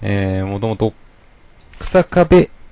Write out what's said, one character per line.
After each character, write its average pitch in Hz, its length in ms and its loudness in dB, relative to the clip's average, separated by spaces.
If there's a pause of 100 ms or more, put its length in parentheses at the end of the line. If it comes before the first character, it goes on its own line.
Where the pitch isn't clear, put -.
え 98 400 -2
ー、 95 60 -6
も 98 120 -8
と 113 80 -6
も 107 100 -6
と 110 160 -2 (840)
草 - 280 0
壁 180 440 4 (220)